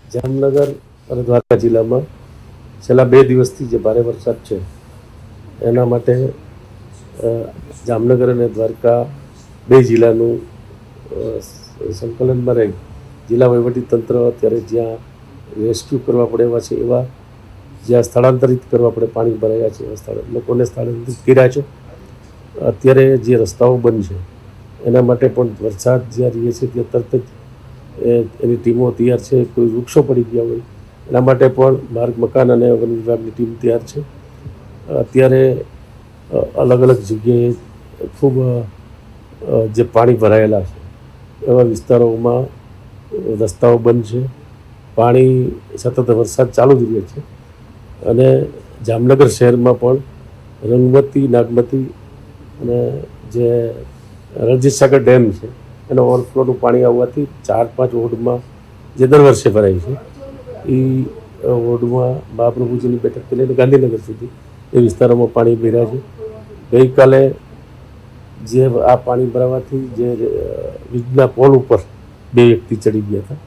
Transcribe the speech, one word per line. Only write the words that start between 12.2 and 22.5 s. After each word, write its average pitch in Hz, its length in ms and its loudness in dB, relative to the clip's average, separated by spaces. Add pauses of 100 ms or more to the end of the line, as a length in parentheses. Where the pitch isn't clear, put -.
રહી 110 140 0 (600)
જિલ્લા 120 180 2
વહીવટી 120 340 0
તંત્ર 120 340 -4
અત્યારે 120 460 -2
જ્યાં 113 360 -6 (680)
રેસ્ક્યુ 117 440 -4
કરવા 120 180 0
પડે 113 200 -2
એવા 117 160 -2
છે, 117 140 -10
એવા 123 320 -4 (800)
જ્યાં 120 160 2
સ્થળાંતરિત 123 580 2 (100)
કરવા 120 200 2
પડે, 113 160 -4
પાણી 113 240 -4
ભરાયા 110 380 -2
છે 113 180 -10
એવા 110 80 -12
સ્થળે 107 380 -12
લોકોને 120 320 -2
સ્થળાંતરિત 117 520 -8 (100)
કર્યા 131 220 6
છે. 135 120 -2 (1000)